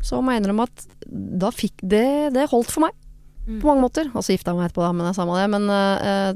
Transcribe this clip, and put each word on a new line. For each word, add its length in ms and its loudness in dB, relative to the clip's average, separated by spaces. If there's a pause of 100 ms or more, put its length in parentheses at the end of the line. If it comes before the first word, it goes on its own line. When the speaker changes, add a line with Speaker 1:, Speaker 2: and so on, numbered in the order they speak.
Speaker 1:
så 160 -2
må 100 2
jeg 80 2
innrømme 300 0
at 160 -20 (560)
da 80 0
fikk 320 -6
det, 240 2 (260)
det 220 2
holdt 160 2
for 160 2
meg. 80 -2 (480)
Speaker 2:
Mm. 160 -6
Speaker 1:
På 160 4
mange 140 4
måter. 260 -2
Og 80 -2
så 140 -2
gifta 180 -2
jeg 80 0
meg 80 -2
etterpå 160 0
da, 80 0
men 100 -2
det 60 0
er 80 -4
samme 180 -2
det. 140 2
Men, 180 0
eh, 380 2
eh, 300 0